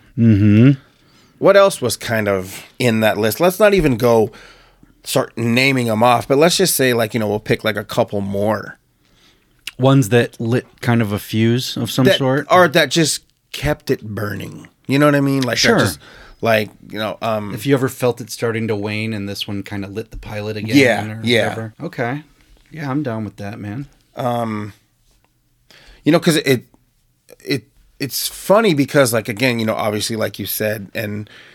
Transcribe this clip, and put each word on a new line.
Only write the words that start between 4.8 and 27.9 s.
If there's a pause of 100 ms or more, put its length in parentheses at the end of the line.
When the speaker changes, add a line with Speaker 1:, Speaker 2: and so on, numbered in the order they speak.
Speaker 2:
start
naming
'em
off,
but
let's
just
say,
like,
you
know,
we'll
pick,
like,
a
couple
more. (1000)
Speaker 1:
Ones
that
lit (160)
kind
of
a
fuse
of
some
Speaker 2:
That,
Speaker 1:
sort?
Speaker 2:
or
that
just (280)
kept
it (120)
burning. (180)
You
know
what
I
mean?
Like,
that
Speaker 1:
Sure.
Speaker 2:
just, (420)
like, (180)
you
know,
um,
Speaker 1:
If
you
ever
felt
it
starting
to
wane
and
this
one
kinda
lit
the
pilot
again
Speaker 2:
Yeah,
Speaker 1:
or
Speaker 2:
yeah.
Speaker 1:
whatever.
Okay. (480)
Yeah,
I'm
down
with
that,
man. (280)
Speaker 2:
Um, (1300)
you
know,
'cause
it, (800)
it, (340)